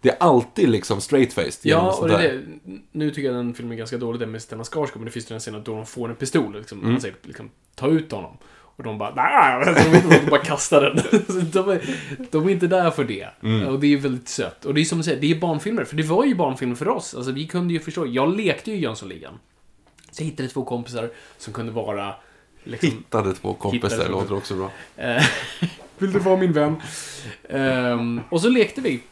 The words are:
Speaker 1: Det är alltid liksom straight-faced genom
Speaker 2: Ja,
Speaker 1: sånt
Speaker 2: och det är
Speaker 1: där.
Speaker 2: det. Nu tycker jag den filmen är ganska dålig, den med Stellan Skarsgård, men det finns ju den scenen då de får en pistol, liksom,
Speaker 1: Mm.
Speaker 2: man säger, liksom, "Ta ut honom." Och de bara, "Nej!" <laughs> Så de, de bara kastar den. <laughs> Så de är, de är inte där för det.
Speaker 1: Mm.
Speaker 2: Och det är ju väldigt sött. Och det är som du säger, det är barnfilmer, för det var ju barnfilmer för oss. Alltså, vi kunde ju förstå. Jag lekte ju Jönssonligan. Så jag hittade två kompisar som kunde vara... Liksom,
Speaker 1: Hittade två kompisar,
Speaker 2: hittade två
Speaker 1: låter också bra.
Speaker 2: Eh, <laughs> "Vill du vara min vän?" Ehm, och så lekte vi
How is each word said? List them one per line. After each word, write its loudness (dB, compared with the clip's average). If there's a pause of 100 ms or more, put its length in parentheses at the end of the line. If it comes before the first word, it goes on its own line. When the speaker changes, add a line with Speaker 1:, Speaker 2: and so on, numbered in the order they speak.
Speaker 1:
Det 6
är 2
alltid 4
liksom 0
straight-faced 0
genom 4
Speaker 2:
Ja, 2
Speaker 1:
sånt -2
Speaker 2:
och 0
det 4
är 4
Speaker 1:
där. 0 (220)
Speaker 2:
det. -14 (140)
Nu -2
tycker -4
jag 0
den -4
filmen -10
är -10
ganska -8
dålig, -4
den -4
med -10
Stellan -12
Skarsgård, -4
men -12
det -10
finns -10
ju -10
den -10
scenen -10
då -8
de -10
får -8
en -8
pistol, -2
liksom, -14
Speaker 1:
Mm. 0
Speaker 2:
man 2
säger, -10
liksom, -16 (260)
"Ta -4
ut 0
honom." -10 (400)
Och -16
de -8
bara, -6
"Nej!" 6
<laughs> 6
Så 6
de, 8 (100)
de 2
bara 6
kastar 4
den. 2
<laughs> -2
Så 2
de 0
är, 0 (500)
de 0
är 4
inte 2
där 4
för -2
det. -6 (160)
Speaker 1:
Mm. 2
Speaker 2:
Och 0
det 4
är 8
ju 6
väldigt -4
sött. -6
Och -2
det 2
är 4
som -2
du -2
säger, -2
det 2
är 0
barnfilmer, -2
för -8
det -2
var 2
ju 2
barnfilmer -2
för -4
oss. -4
Alltså, -6
vi -6
kunde -2
ju -2
förstå. -6
Jag 0
lekte -2
ju -4
Jönssonligan. -8 (800)
Så -12
jag -4
hittade -6
två -6
kompisar -6 (280)
som -16
kunde -6
vara... -4 (500)
Liksom, -2
Speaker 1:
Hittade -2
två -6
kompisar, -2
Speaker 2:
hittade 0
två -2
Speaker 1:
låter -2
också -6
bra. -6 (260)
Speaker 2:
Eh, 0 (360)
<laughs> -8
"Vill -2
du 2
vara 4
min 2
vän?" 2 (720)
Ehm, 0
och 2
så 4
lekte 4
vi -2 (120)